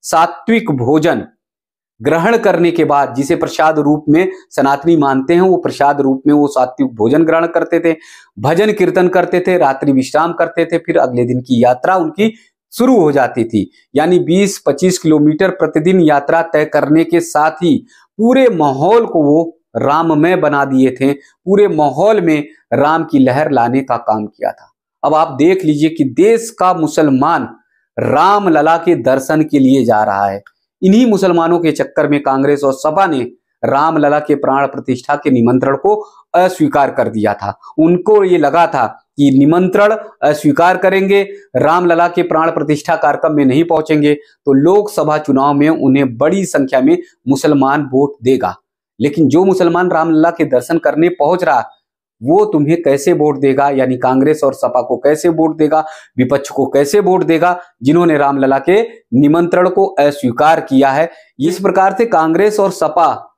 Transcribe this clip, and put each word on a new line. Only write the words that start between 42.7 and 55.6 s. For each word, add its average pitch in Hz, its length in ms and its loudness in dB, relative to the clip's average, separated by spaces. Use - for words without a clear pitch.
कार्यक्रम 156 380 0
में 143 120 2
नहीं 131 180 2
पहुंचेंगे, 156 500 0
तो - 400 -4
लोकसभा 160 640 0
चुनाव 143 360 0
में 147 160 2
उन्हें 135 480 0
बड़ी 180 280 0
संख्या 135 360 -2
में 156 160 2
मुसलमान 139 680 0
वोट 143 300 0
देगा। 120 320 0
लेकिन 147 260 0
जो 160 180 2
मुसलमान 180 460 0
रामलला 165 400 0
के 165 140 -4
दर्शन 131 320 -2
करने 156 320 0
पहुंच 175 340 -2
रहा, 139 260 -2
वो 175 220 2
तुम्हें 165 380 -2
कैसे 139 300 0
वोट 147 260 0
देगा, 139 300 0
यानी 127 280 -2
कांग्रेस 131 460 0
और 135 100 0
सपा 123 280 -2
को 120 160 -4
कैसे 151 320 0
वोट 160 280 -2
देगा, 156 280 0